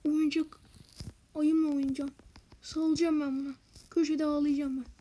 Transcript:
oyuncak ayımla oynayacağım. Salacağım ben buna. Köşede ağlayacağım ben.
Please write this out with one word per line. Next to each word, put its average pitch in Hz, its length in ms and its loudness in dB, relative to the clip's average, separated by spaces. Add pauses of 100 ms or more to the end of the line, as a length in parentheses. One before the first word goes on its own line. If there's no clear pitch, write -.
oyuncak 311 560 0 (760)
ayımla 311 400 2
oynayacağım. 277 360 -2 (520)
Salacağım 320 580 0
ben 269 180 -2
buna. 277 160 -6 (360)
Köşede 311 340 0
ağlayacağım 294 520 0
ben. 254 100 -8 (140)